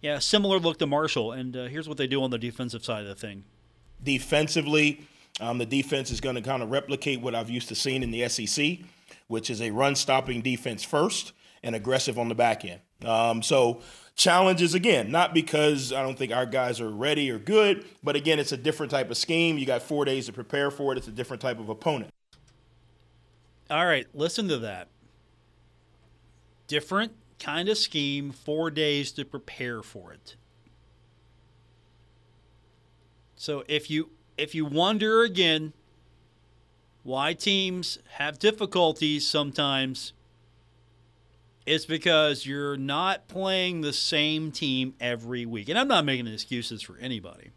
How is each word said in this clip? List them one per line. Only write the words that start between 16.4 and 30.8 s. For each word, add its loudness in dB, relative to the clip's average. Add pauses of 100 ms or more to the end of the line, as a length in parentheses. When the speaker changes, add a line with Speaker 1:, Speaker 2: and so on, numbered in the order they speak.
Speaker 2:
guys 0
are -4
ready 0
or -4
good, 4 (160)
but 0
again, 4
it's -2
a -4
different -2
type 0
of -4
scheme. 2
You -2
got 0
four 0
days -2
to -12
prepare -2
for -2
it. -2
It's -8
a -14
different -8
type -2
of -10
opponent. -2 (1600)
Speaker 1:
All 2
right, 2
listen -2
to 0
that. -8 (1800)
Different -2 (260)
kind -2
of 2
scheme, -2
four -2
days 0
to -8
prepare -10
for -18
it. -20 (3000)